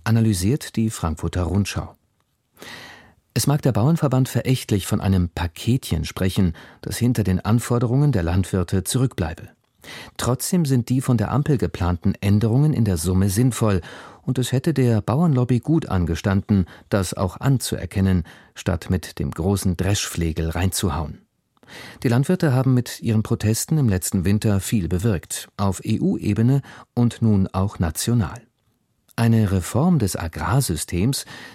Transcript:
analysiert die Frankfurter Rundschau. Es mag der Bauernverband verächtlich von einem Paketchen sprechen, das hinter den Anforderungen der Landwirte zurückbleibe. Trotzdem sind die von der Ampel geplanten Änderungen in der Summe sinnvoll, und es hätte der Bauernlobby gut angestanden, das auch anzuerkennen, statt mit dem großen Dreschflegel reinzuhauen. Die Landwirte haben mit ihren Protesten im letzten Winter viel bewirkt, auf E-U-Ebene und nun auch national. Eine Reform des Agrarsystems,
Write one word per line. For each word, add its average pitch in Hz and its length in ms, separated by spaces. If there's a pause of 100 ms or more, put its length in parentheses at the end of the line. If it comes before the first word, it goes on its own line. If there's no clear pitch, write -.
analysiert 113 720
die 113 160
Frankfurter 85 540
Rundschau. 92 500 (1400)
Es 120 120
mag 143 160
der 139 80
Bauernverband 131 580
verächtlich 117 600
von 110 120
einem 92 280
Paketchen 87 760
sprechen, 92 500 (260)
das - 160
hinter 117 260
den 92 160
Anforderungen 120 720
der 98 140
Landwirte 90 580
zurückbleibe. 92 680 (680)
Trotzdem 143 480
sind 131 240
die 127 120
von 123 180
der 104 120
Ampel 143 260
geplanten 90 640
Änderungen 110 520
in 117 120
der 98 120
Summe 92 340
sinnvoll, 107 500 (420)
und 131 160
es 127 120
hätte 131 240
der 120 280
Bauernlobby 127 580
gut 156 260
angestanden, 95 800 (220)
das 98 260
auch - 240
anzuerkennen, 95 840 (320)
statt - 340
mit - 300
dem 76 100
großen 92 460
Dreschflegel 85 720
reinzuhauen. 80 680 (840)
Die 135 60
Landwirte 143 440
haben 127 220
mit - 260
ihren 110 220
Protesten 110 560
im 135 100
letzten 92 380
Winter 104 340
viel 92 280
bewirkt, 90 680
auf 98 260
E-U-Ebene 113 800 (320)
und 120 300
nun 104 260
auch 98 300
national. 92 640 (760)
Eine 113 340
Reform 123 480
des 104 160
Agrarsystems, 87 1120 (300)